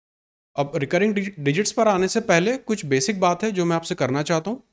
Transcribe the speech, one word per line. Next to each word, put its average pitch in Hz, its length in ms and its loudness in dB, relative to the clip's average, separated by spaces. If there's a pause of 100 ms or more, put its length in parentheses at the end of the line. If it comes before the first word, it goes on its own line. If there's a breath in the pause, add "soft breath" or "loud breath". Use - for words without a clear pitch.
(560)
अब 143 180 -2
रिकरिंग 180 400 0
डिजि-, 196 240 -4
डिजिट्स 147 340 0
पर 226 160 2
आने 185 200 2
से 220 120 0
पहले 190 360 2
कुछ 214 300 -6
बेसिक 135 340 0
बात 175 240 2
है 220 80 -2
जो 180 120 0
मैं 170 120 2
आपसे 165 180 -6
करना 139 280 0
चाहता 160 280 -2
हूँ। 254 120 -8 (100)